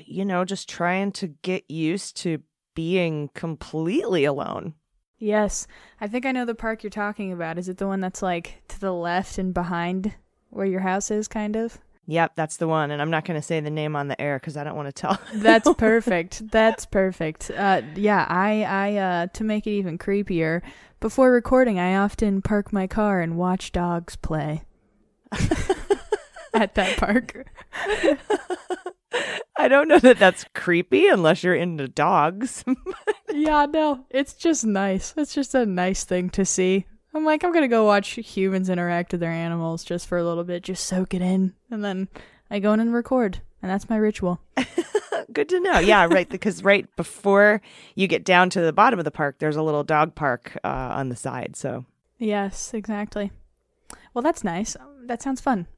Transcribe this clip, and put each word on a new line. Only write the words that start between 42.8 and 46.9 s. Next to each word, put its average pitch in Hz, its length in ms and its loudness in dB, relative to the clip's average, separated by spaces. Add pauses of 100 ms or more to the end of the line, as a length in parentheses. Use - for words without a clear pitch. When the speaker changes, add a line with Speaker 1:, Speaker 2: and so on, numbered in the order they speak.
Speaker 2:
and 233 120 2
record, 240 480 0 (200)
and 185 80 -6
that's 196 200 -2
my 226 60 0
ritual. 208 460 0 (440)
<laughs> - 480 -4
Speaker 1:
Good 294 160 0
to 349 120 2
know. 349 180 4
Yeah, 196 260 6
right, 175 220 2
because 185 340 -4
right 196 360 2